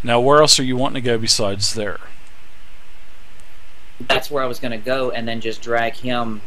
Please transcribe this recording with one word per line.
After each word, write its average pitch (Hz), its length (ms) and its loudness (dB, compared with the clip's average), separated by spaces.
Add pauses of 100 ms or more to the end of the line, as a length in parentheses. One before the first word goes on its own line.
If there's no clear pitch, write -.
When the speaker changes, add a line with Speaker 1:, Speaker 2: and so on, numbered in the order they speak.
Speaker 1:
Now, 120 160 4
where 139 200 6
else 151 200 6
are 135 40 0
you 127 140 0
wanting 135 240 0
to 123 80 0
go 117 80 4
besides 101 560 0
there? 104 260 -2 (2000)
Speaker 2:
That's 127 300 0
where 139 140 0
I - 20 0
was 120 140 -2
gonna 117 180 -2
go, 127 320 0
and 117 180 -2
then 113 140 -2
just 113 200 -2
drag 117 340 0
him 117 520 -2